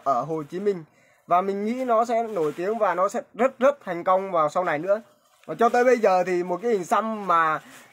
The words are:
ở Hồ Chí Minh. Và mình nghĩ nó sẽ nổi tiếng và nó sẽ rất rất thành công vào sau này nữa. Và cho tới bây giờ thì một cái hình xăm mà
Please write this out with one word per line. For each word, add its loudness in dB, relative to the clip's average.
ở 2
Hồ -4
Chí -8
Minh. -2
Và 4
mình -2
nghĩ -4
nó 2
sẽ -2
nổi -2
tiếng -4
và 0
nó 0
sẽ -6
rất -2
rất 2
thành -6
công 0
vào 2
sau -2
này -2
nữa. 0
Và -10
cho 4
tới 2
bây 4
giờ 4
thì -2
một -4
cái 0
hình 0
xăm -2
mà 2